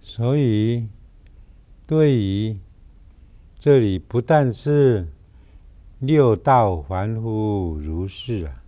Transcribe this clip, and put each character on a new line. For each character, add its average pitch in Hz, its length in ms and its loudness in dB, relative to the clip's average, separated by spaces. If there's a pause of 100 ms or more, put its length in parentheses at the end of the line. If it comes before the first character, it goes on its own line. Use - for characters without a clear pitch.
所 123 360 -2
以， 117 500 0 (960)
对 147 380 2
于 101 340 -4 (1000)
这 143 200 4
里 98 200 0
不 120 220 -4
但 139 320 2
是 135 520 0 (960)
六 135 360 4
道 107 440 2
凡 95 400 -6
夫 107 640 -4
如 82 260 -6
是 98 380 -8
啊 69 220 -14